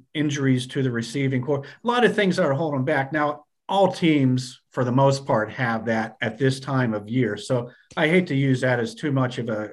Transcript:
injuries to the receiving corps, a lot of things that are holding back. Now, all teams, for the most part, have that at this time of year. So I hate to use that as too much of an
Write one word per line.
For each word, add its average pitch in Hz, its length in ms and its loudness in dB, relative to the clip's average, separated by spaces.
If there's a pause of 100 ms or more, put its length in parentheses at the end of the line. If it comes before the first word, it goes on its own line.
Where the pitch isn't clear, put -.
(140)
injuries 135 540 0
to 139 160 -2
the 131 80 0
receiving 131 500 -2
corps, 139 220 -2
a - 240 -12
lot 240 160 2
of 196 100 4
things 196 220 2
that 185 100 2
are 139 80 2
holding 143 300 -2
back. 139 300 -2
Now, 147 320 -2 (240)
all 190 220 4
teams, 131 680 2 (120)
for 131 120 -2
the 120 80 0
most 135 340 4
part, 107 260 0
have 113 340 -4
that 110 360 -2
at 113 180 -4
this 135 200 0
time 127 340 -2
of 104 140 -6
year. 110 300 0
So 123 320 -4 (260)
I 160 120 2
hate 180 200 4
to 147 80 -2
use 135 260 2
that 127 180 2
as 113 160 -4
too 151 160 -4
much 131 260 0
of 113 100 -6
an 107 260 -6